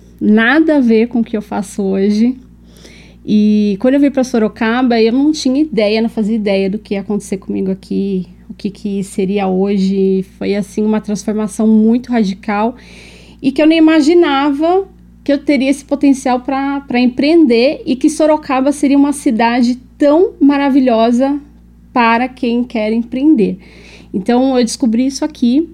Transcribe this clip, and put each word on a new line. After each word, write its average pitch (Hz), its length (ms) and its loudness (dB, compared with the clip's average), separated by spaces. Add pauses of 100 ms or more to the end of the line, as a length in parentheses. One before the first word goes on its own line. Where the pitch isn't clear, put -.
(200)
Nada 254 560 2
a 285 40 2
ver 226 280 2
com 233 140 -2
o - 20 -6
que - 120 -8
eu 208 60 -6
faço 202 400 -8
hoje. 208 540 0 (920)
E 208 480 2
quando 254 140 0
eu 285 80 2
vim 285 100 2
pra 262 140 -2
Sorocaba, 233 800 0
eu 226 100 2
não 285 200 2
tinha 269 280 -2
ideia, 220 400 -2
não 226 80 -2
fazia 220 260 -4
ideia 196 360 -2
do 202 80 -6
que - 160 -10
ia 196 60 -4
acontecer 196 360 -6
comigo 196 340 -6
aqui, 190 560 -6 (220)
o 196 60 -18
que - 160 -8
que 196 340 -8
seria 196 420 -4
hoje. 190 760 0 (140)
Foi, 196 160 -4
assim, 202 280 -6
uma 214 160 -2
transformação 214 680 -4
muito 220 440 2
radical 220 640 -2 (680)
e 269 100 -2
que - 80 -2
eu 302 60 4
nem 320 100 4
imaginava 320 1120 2 (340)
que - 80 -2
eu 277 60 2
teria 277 320 0
esse 277 160 -2
potencial 269 560 0
pra, 277 400 -6
pra 240 180 -4
empreender 269 840 2
e 262 120 -2
que 302 120 2
Sorocaba 302 640 0
seria 277 240 0
uma 277 160 2
cidade 240 640 0 (220)
tão 311 420 2
maravilhosa 269 960 2 (540)
para 233 360 0
quem 240 360 -4
quer 220 300 -4
empreender. 233 640 0 (520)
Então, 247 480 0
eu 247 60 2
descobri 233 400 -2
isso 269 180 -6
aqui, 302 520 -2